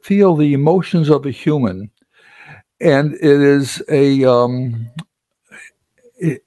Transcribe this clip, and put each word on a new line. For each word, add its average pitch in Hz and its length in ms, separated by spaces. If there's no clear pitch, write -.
feel 196 320
the 147 180
emotions 160 560
of 143 180
a 131 40
human, 107 600
and 147 340
it 180 100
is 143 640
a, 139 380
um, 123 640
it, 160 300